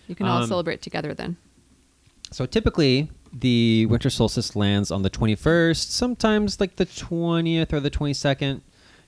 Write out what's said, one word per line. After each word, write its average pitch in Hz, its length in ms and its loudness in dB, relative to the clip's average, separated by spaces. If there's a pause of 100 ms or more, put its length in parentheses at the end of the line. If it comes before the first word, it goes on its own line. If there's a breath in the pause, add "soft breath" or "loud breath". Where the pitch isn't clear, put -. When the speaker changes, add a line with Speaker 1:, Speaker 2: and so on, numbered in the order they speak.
Speaker 1:
You 180 80 -12
can 202 100 -4
all 240 160 0
Speaker 2:
Um, 226 60 -2
Speaker 1:
celebrate 170 340 -4
together - 320 -8
then. - 240 -8 (920)
Speaker 2:
So 135 160 -6
typically, 151 640 2 (220)
the 117 540 4
winter 117 240 2
solstice - 460 0
lands 101 340 2
on 98 140 -2
the 95 80 0
twenty-first, 156 840 0
sometimes, 214 680 0
like, 190 180 -4
the 185 80 0
twentieth 165 880 -2
or 151 60 0
the 139 120 -2
twenty-second, 139 680 -2 (460 soft breath)